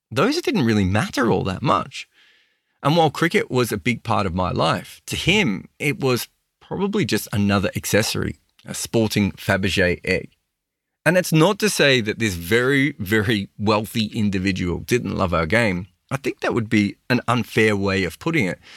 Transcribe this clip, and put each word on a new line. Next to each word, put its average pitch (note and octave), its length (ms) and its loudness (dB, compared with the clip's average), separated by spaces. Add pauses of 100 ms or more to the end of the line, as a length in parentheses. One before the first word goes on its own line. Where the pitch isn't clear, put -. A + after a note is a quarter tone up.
(100)
those A3+ 300 0
didn't A#3 240 0
really G#2+ 200 2
matter A2+ 460 0
all F#2 140 0
that F#2 180 -6
much. - 460 -4 (720)
And D3 140 2
while D#3+ 140 4
cricket - 400 -2
was B2 200 0
a A#2 60 -2
big A#2 260 -2
part G#2 220 0
of F2 100 -4
my F2+ 160 -2
life, A#2 560 -2
to - 100 -6
him, D#3+ 520 0 (100)
it C#3 220 -4
was B2+ 260 0 (320)
probably G3 460 -4
just G#2+ 300 -2
another G2+ 420 2
accessory, - 640 -2 (260)
a - 100 -14
sporting G#2+ 580 0
Fabergé F#2+ 720 0
egg. - 260 -2 (760)
And F3 140 2
it's E3+ 160 0
not F3+ 240 6
to G#3+ 100 2
say C#3 320 4
that G#2 180 -4
this A2 160 0
very, B2+ 640 2
very G#2 600 0
wealthy G#2+ 480 0
individual F#2+ 720 -2
didn't F#2+ 380 -2
love F2+ 180 0
our E2 120 2
game. G2+ 400 0 (260)
I C3+ 40 -4
think - 240 -6
that D4+ 140 -2
would A2+ 140 -2
be G#2 280 2 (120)
an B2 200 0
unfair A2 480 0
way G2 260 0
of E2+ 160 -4
putting D#3+ 260 -2
it. F2 140 -4 (180)